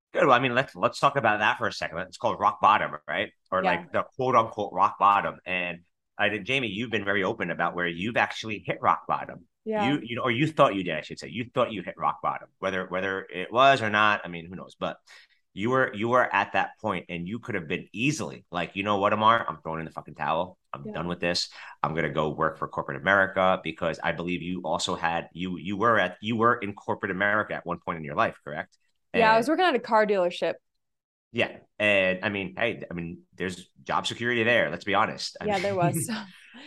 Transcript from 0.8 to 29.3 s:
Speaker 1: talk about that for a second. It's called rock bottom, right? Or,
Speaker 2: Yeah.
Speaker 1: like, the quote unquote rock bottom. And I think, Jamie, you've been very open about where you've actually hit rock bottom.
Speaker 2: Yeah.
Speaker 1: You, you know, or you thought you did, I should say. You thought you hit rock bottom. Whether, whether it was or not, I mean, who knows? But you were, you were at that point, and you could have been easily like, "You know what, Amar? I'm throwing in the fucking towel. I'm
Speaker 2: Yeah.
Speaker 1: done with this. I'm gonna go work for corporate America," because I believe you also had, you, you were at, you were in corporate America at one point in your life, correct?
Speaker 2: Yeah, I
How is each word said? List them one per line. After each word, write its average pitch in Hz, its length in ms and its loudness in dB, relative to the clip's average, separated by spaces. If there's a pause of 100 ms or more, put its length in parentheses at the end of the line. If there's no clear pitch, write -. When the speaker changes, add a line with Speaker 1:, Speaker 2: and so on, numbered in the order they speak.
Speaker 1:
talk 139 160 4
about 110 240 2
that 113 180 2
for 117 100 -4
a 92 60 -6
second. 78 260 -6
It's - 180 -10
called 95 220 -2
rock 104 220 2
bottom, 98 300 6 (160)
right? 92 240 -2 (200)
Or, 95 120 2
Speaker 2:
Yeah. 92 80 2
Speaker 1:
like, 87 200 -4
the 101 120 0 (120)
quote 127 200 2
unquote 110 360 2
rock 98 280 2
bottom. 95 460 4
And 87 340 -4 (400)
I 104 100 2
think, 101 160 -4
Jamie, 131 220 -2
you've 107 240 -6
been 104 140 0
very 98 180 2
open 92 260 -2
about 85 240 0
where 87 140 -2
you've 92 300 -4
actually 107 460 -2
hit - 180 -6
rock 95 260 2
bottom. 65 380 -4 (200)
Speaker 2:
Yeah. 214 280 -2
Speaker 1:
You, 147 100 0
you 117 120 -8
know, 110 80 -4
or 123 80 2
you 135 160 2
thought 123 280 4
you 95 80 -2
did, 85 140 -2
I 76 40 -6
should - 180 -12
say. 69 100 -10
You 107 240 -8
thought 120 180 0
you 98 120 -8
hit 92 140 -12
rock 76 240 -2
bottom. 69 280 -4 (100)
Whether, 95 280 -2
whether 95 440 -4
it 90 200 -8
was 131 300 6
or 107 80 0
not, 104 360 4
I - 20 -10
mean, 85 200 -10
who 92 80 -14
knows? 69 240 -16
But 85 180 -4 (560)
you 101 160 -2
were, 131 240 2
you 107 160 -4
were 123 260 4
at 101 180 0
that 95 180 2 (100)
point, 98 280 -2
and 85 180 -8
you 113 120 -6
could 104 160 -8
have 85 120 -6
been 85 260 -6
easily 98 580 -4
like, 85 240 -6
"You 98 80 -4
know 104 140 2
what, 101 160 2
Amar? 107 340 4
I'm 78 140 -6
throwing 80 200 -6
in 80 40 -8
the 78 60 -12
fucking 76 240 -14
towel. 80 420 -2 (160)
I'm 69 120 -12
Speaker 2:
Yeah. - 80 -12
Speaker 1:
done 80 140 -6
with 87 120 -4
this. - 300 -2 (340)
I'm 78 100 -2
gonna 78 160 0
go 78 200 0
work 78 280 -2
for 71 100 -6
corporate - 320 -8
America," 92 640 2
because 80 400 -4
I 85 100 0
believe 85 280 -4
you 90 220 -6
also 87 320 -2
had, 85 380 -2
you, 90 240 -6
you 92 200 -6
were 110 220 4
at, 92 220 0
you 113 140 -4
were 117 200 4
in 101 180 -6
corporate 101 380 -6
America 101 420 0
at 76 140 -8
one 87 120 -4
point 85 200 -6
in 78 40 -10
your 71 120 -10
life, 104 280 0
correct? 76 320 -10 (380)
Speaker 2:
Yeah, 220 140 4
I - 60 6